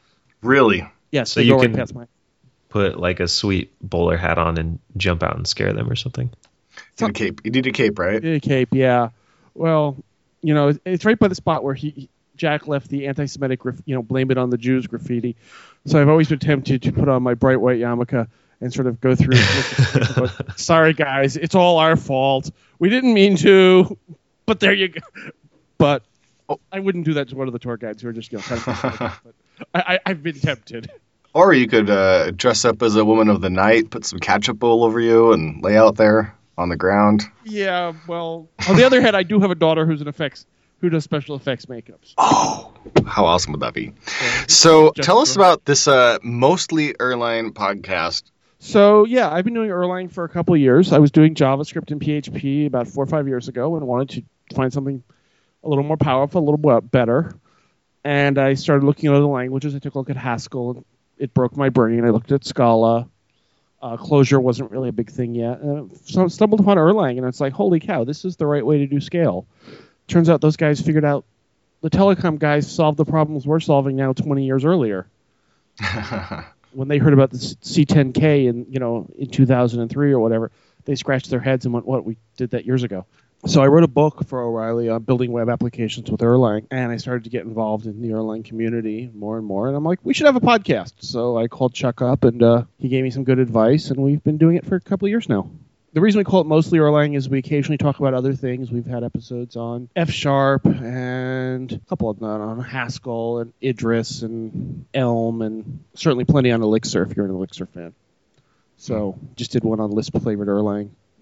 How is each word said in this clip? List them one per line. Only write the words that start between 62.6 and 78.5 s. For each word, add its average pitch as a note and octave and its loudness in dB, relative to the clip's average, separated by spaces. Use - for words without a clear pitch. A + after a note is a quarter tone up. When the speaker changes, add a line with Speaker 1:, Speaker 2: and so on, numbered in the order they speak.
Speaker 2:
Uh, A#2 -10
Clojure C#3 2
wasn't B2 -4
really B2+ -6
a A#2 -6
big G#2+ -8
thing A#2+ -6
yet. A#2+ -6
And C#3+ -8
so - 0
I F3+ 2
stumbled G#3+ 2
upon G3 4
Erlang, D#3+ 2
and B2+ -4
it's B2+ -6
like, C3+ -2
"Holy F3 0
cow, D#3 -4
this D3 -8
is F#3 -8
the D#3 -4
right D3 0
way D3+ 2
to C#3+ 0
do C#3 -2
scale." B2+ -2
Turns E3+ 4
out E3 4
those D3+ 2
guys D3+ 0
figured D3+ 0
out, C#3+ -2
the E3 -4
telecom F3+ 2
guys D3 0
solved D3+ 0
the D3+ 0
problems D3+ 0
we're D#3 0
solving C#3 0
now C3+ 0
twenty C#3 -2
years C3 0
earlier. A#2+ 0
Speaker 1:
<laughs> F#2+ -8
Speaker 2:
When C3 -8
they D3 0
heard C#3+ 4
about C3+ 4
the B2+ -10
C - 0
ten C#3 2
K C#3+ 2
in, A#2+ -2